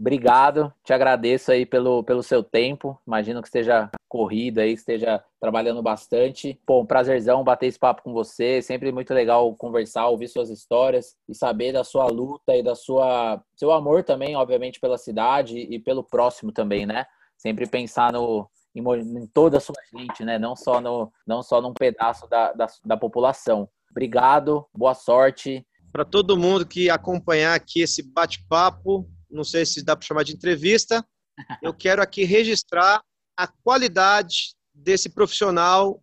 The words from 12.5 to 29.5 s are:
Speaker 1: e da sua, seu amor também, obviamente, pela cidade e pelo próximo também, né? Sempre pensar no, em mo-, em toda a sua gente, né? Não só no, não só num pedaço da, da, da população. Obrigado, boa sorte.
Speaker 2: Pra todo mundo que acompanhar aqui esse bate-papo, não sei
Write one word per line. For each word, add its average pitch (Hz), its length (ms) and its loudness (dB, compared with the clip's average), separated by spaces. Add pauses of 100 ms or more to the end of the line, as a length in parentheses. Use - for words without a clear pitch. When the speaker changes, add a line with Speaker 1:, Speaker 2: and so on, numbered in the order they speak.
Speaker 1:
e 123 60 0
da 120 120 -2
sua, 123 720 -2 (100)
seu 147 180 0
amor 156 300 2
também, 139 340 -2
obviamente, 127 440 -2
pela 127 160 -2
cidade 117 640 -2
e 117 200 -10
pelo 131 240 -4
próximo 120 480 -2
também, 101 360 -2
né? 110 180 -4 (320)
Sempre 113 300 -4
pensar 120 440 -2
no, 117 380 -2 (260)
em 120 60 -10
mo-, 123 160 0
em 117 300 -8
toda 151 320 4
a - 20 -4
sua - 160 -10 (180)
gente, 120 300 -14
né? 113 140 -4
Não 117 180 -6
só 123 240 0
no, 120 320 -6 (140)
não 117 160 -4
só 123 180 0
num 123 140 -4
pedaço 117 520 -2
da, 113 280 0
da, 113 120 -2 (160)
da 110 140 -2
população. 117 720 -2 (220)
Obrigado, 139 840 0
boa 127 200 2
sorte. 131 720 0 (260)
Speaker 2:
Pra 147 140 -4
todo 196 320 2
mundo 180 280 0
que 180 220 -2
acompanhar 170 680 0
aqui 165 280 -2
esse 165 200 -2
bate-papo, 175 1040 -2 (260)
não 147 120 -8
sei 165 200 -2